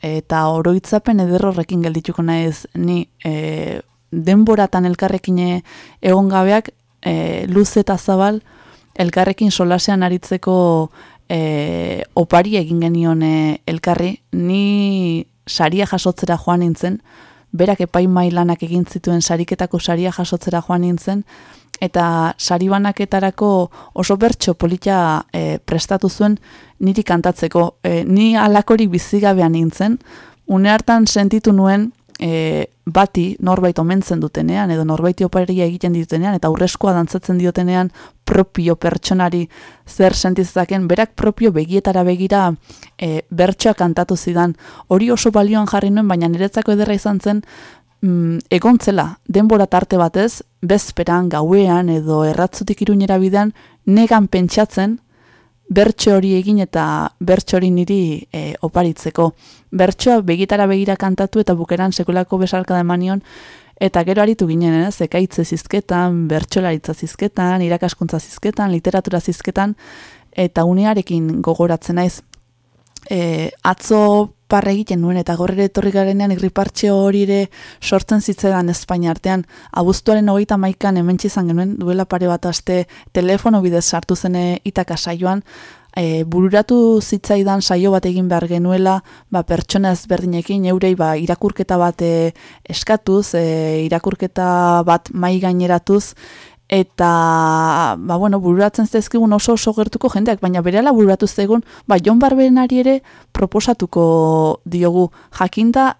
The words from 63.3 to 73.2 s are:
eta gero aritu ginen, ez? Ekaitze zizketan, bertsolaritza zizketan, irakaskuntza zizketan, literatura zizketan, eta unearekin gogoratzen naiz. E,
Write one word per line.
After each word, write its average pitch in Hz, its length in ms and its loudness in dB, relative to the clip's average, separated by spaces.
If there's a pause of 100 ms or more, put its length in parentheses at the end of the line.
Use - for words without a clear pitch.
eta 185 240 0
gero 190 200 2
aritu 214 260 2
ginen, 165 400 2
ez? - 160 -6
Ekaitze 175 400 -2
zizketan, 175 800 -2
bertsolaritza 156 680 -2
zizketan, 185 680 -2
irakaskuntza 170 560 -2
zizketan, 208 540 -4
literatura 180 480 -2
zizketan, 196 560 -4 (560)
eta 175 320 0
unearekin 180 800 0
gogoratzen 170 580 0
naiz. 180 220 -2 (880)
E, 170 420 -4 (100)